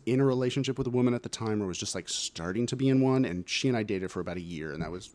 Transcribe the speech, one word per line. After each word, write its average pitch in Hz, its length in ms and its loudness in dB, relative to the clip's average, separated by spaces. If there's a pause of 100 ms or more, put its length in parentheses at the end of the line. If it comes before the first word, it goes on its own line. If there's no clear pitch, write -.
in 127 140 4
a 139 40 6
relationship 131 540 2
with 127 80 -2
a 120 40 -4
woman 123 240 4
at 120 80 -2
the 110 60 -8
time 107 320 -2
where 101 60 0
I - 20 -2
was 87 100 -4
just, - 160 -6
like, 92 140 -8
starting 92 580 -2
to 131 100 -2
be 131 120 2
in 131 120 6
one, 131 240 4
and 90 240 -2
she - 200 0
and 123 80 2
I 110 80 2
dated 95 260 -2
for 95 100 -4
about 87 160 -4
a 90 60 -6
year, 80 300 -6
and 78 100 -4
that 80 80 -6
was 87 240 -12